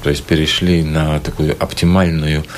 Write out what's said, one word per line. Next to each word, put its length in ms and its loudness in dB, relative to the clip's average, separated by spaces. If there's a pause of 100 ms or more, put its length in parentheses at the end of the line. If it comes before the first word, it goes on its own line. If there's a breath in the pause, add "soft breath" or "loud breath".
то 80 0
есть, 140 -2
перешли 600 2
на 360 0
такую 380 -2
оптимальную, 840 0 (140 loud breath)